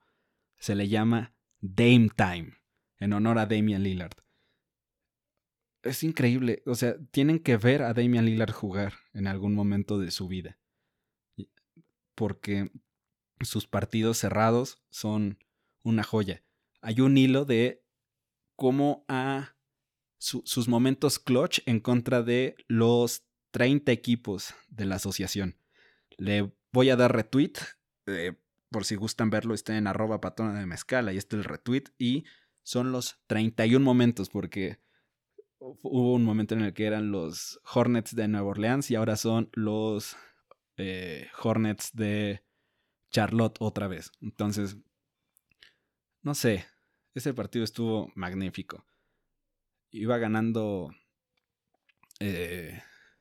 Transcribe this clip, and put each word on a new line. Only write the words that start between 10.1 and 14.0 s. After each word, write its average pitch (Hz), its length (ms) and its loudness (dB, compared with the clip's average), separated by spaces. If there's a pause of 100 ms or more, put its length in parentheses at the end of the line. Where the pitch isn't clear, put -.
su 92 160 -6
vida, 92 320 -10 (1500)
porque 101 560 -2 (680)
sus 110 260 -6
partidos 110 520 0